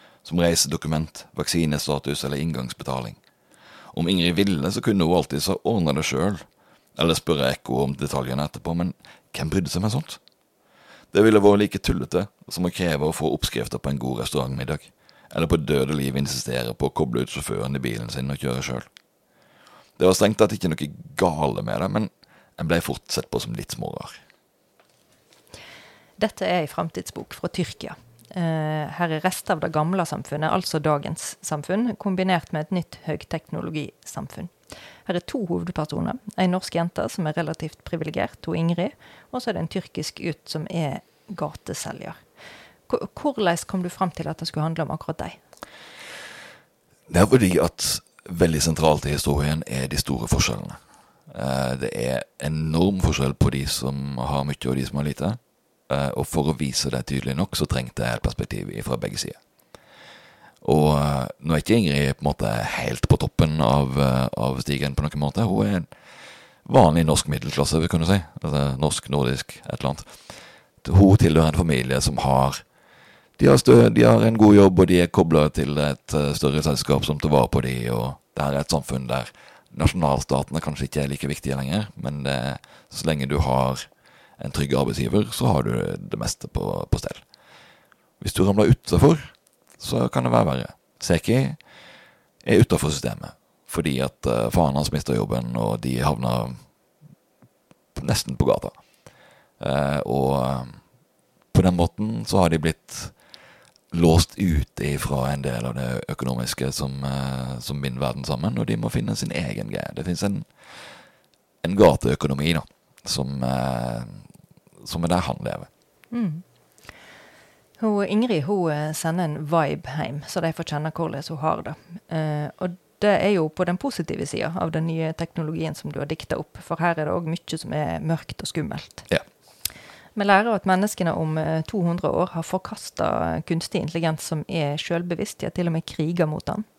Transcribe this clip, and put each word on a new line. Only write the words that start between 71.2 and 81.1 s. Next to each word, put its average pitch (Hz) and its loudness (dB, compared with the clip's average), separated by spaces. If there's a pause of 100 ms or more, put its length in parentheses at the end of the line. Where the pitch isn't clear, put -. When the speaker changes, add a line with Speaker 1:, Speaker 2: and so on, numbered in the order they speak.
Speaker 1:
tilhører 80 6
en 80 2
familie 65 2
som 71 0
har, 67 2 (760)
de 113 4
har 135 10
stø-, 120 10
de 117 6
har 117 8
en 113 4
god 104 10
jobb, 95 10
og 92 10
de 90 6
er 87 4
koblet 80 6
til 71 0
et, 73 -2
eh, 73 2
større 73 2
selskap 71 2
som 73 -2
tar - 0
vare 67 6
på - 2
de, 62 -2
og 60 -2 (180)
det 71 -2
her 69 0
er 69 0
et 73 -4
samfunn 65 -2
der 62 -4 (480)
nasjonalstatene 71 0
kanskje 69 -4
ikke 73 -2
er 69 -2
like 69 -6